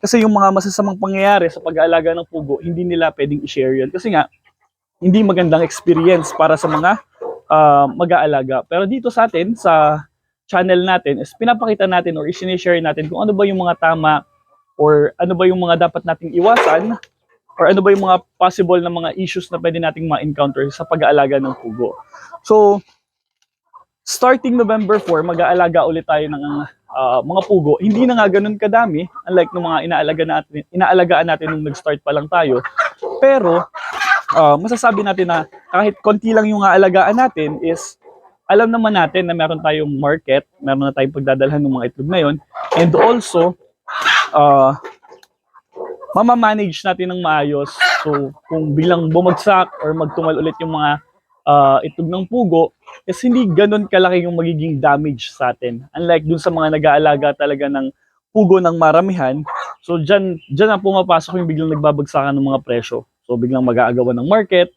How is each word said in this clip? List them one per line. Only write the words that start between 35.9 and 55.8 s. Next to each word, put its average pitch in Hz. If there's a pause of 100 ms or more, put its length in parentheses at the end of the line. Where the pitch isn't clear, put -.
konti 214
lang 214
yung 208
aalagaan 190
natin 156
is 165 (560)
alam 220
naman 226
natin 180
na 170
meron 160
tayong 151
market, 143 (160)
meron 139
na -
tayong 139
pagdadalhan 139
ng 139
mga 123
itlog 143
na 185
yun. 151 (400)
And 170
also, 190 (800)
ah, 139 (1400)
mamamanage 214
natin 180
ng 180
maayos. 147 (300)
So, 143 (160)
kung 156
bilang 165
bumagsak 180 (160)
or 156
magtumal 160
ulit 156
yung 160
mga, 147 (480)
ah, 139
itlog 160
ng 185
pugo, 170 (320)
is 180
hindi 240
ganun 208
kalaki 185
yung 175
magiging 165
damage 143
sa 127
atin. 120